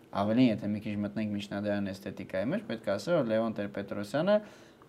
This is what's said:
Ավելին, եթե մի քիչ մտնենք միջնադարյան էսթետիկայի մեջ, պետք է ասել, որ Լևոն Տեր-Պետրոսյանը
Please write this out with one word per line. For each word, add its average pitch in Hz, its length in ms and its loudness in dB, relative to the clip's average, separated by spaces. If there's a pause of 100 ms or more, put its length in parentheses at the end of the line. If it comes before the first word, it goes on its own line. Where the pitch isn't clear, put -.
Ավելին, 110 400 4
եթե 104 200 0
մի 107 120 -2
քիչ 104 140 -4
մտնենք 104 400 -2
միջնադարյան 101 560 -2
էսթետիկայի 98 580 -4
մեջ, 202 160 -2
պետք - 220 -6
է 101 60 0
ասել, 165 220 0
որ 135 140 2
Լևոն 110 280 2
Տեր-Պետրոսյանը 104 800 0 (520)